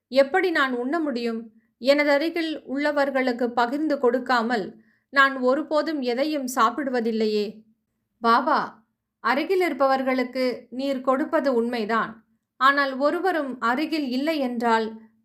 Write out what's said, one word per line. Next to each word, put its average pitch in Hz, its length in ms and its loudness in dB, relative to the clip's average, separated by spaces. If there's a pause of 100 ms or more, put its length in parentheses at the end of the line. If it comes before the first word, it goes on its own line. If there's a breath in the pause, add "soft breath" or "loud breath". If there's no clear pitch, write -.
எப்படி 277 420 2
நான் 285 220 2
உண்ண 262 280 -2
முடியும்? 233 480 -4 (320 soft breath)
எனதருகில் 294 880 2
உள்ளவர்களுக்கு 262 800 0
பகிர்ந்து 269 520 0
கொடுக்காமல் 240 840 0 (280 soft breath)
நான் 269 300 2
ஒருபோதும் 294 600 0
எதையும் 262 540 -2
சாப்பிடுவதில்லையே." 226 1080 0 (580)
"பாபா, 233 640 2 (360)
அருகில் 302 400 0
இருப்பவர்களுக்கு 262 1120 0
நீர் 262 300 -4
கொடுப்பது 262 540 0
உண்மைதான். 226 720 -2 (320)
ஆனால் 269 400 2
ஒருவரும் 302 640 -2
அருகில் 285 480 -2
இல்லை 285 300 -2
என்றால் 233 600 0 (240 loud breath)